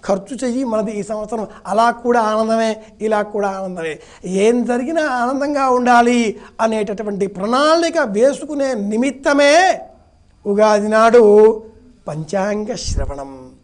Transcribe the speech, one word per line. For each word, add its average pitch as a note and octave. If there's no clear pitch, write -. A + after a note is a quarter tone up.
ఖర్చు G3
చెయ్యి, B3+
మనది A3
ఈ G3+
సంవత్సరం. G#3+
అలా A3
కూడా A#3+
ఆనందమే, A3
ఇలా G#3+
కూడా G3+
ఆనందమే. F3+
ఏం A#3+
జరిగినా C4
ఆనందంగా C#4
ఉండాలి A#3+
అనేటటువంటి G#3
ప్రణాళిక D#4
వేసుకునే C#4
నిమిత్తమే C#4+
ఉగాది G#3+
నాడు A3+
పంచాంగ G3
శ్రవణం. C#3